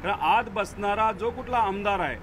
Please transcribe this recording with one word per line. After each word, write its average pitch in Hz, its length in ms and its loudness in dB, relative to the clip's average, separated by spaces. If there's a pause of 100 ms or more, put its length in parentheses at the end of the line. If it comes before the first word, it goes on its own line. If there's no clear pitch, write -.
कारण 196 180 -2
आत 190 220 4
बसणारा 208 680 0
जो 208 180 -2
कुठला 247 280 -4
आमदार 202 420 0
आहे 143 240 -2